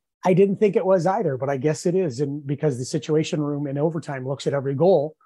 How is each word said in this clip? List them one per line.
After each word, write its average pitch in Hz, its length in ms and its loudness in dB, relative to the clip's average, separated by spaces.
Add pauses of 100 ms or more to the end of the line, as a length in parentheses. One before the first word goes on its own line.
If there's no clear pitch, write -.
(260)
I 185 80 6
didn't 196 240 4
think 208 180 2
it 190 100 2
was 185 200 2
either, 185 320 0
but 131 120 -4
I 143 80 -2
guess 147 280 -2
it 175 80 2
is. 160 260 -2
And 143 260 -4
because 139 340 -2
the 131 40 -6
Situation 156 560 -2
Room 147 280 -4
in 139 100 -4
overtime 143 500 -4
looks 135 200 -6
at 139 60 0
every 139 200 -2
goal. 156 420 2 (100)